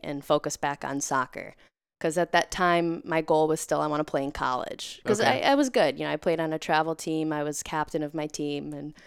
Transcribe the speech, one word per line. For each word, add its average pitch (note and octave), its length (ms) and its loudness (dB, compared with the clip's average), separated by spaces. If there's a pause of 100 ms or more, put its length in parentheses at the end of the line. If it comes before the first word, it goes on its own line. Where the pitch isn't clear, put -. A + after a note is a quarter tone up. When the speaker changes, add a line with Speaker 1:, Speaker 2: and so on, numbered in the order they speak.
Speaker 1:
and C#3+ 200 -8
focus D3 320 2
back C#3+ 280 -4
on C#3 160 -4
soccer." - 560 -2 (440)
'Cause D#3+ 180 -2
at E3+ 140 2
that E3+ 200 4
time, E3+ 520 2
my D#3+ 160 0
goal D#3 280 4
was D#3+ 120 0
still, D3+ 200 0
"I D3+ 80 0
wanna D3+ 160 0
play D3 180 -2
in C#3 80 -4
college." - 760 -4
'Cause G#3 160 2
Speaker 2:
Okay. A#3+ 220 2
Speaker 1:
I, C4+ 100 4
I - 40 4
was C#4 140 4
good. D3 280 2
You D3+ 60 -4
know, D3+ 80 -2
I D3+ 40 0
played E3 240 0
on D#3+ 120 0
a D#3+ 60 0
travel D#3+ 360 2
team. D#3 380 -2
I D3+ 100 -2
was D3 220 -4
captain D#3 380 -2
of D3 120 -6
my D3+ 140 -4
team D3 440 -6
and D3 220 -10 (120)